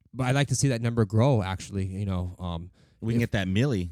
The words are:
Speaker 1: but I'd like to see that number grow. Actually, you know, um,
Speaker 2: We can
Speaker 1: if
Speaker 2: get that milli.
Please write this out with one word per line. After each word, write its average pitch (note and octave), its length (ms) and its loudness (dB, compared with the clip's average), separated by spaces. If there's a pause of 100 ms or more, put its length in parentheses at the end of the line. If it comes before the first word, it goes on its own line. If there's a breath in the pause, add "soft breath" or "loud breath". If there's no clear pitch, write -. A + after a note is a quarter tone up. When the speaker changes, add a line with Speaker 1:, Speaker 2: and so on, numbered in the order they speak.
(120)
Speaker 1:
but B2+ 140 -4
I'd B2+ 80 2
like C#3 140 2
to B2+ 80 0
see C#3 140 2
that A#2 120 0
number A#2 240 2
grow. A2 380 4
Actually, F#2+ 420 -4
you F#2+ 220 -4
know, F2+ 320 -2
um, F2 320 -8 (280 soft breath)
Speaker 2:
We A2+ 140 -2
can A#2 80 2
Speaker 1:
if A#2 100 0
Speaker 2:
get - 20 -
that F#2+ 140 0
milli. G2 440 2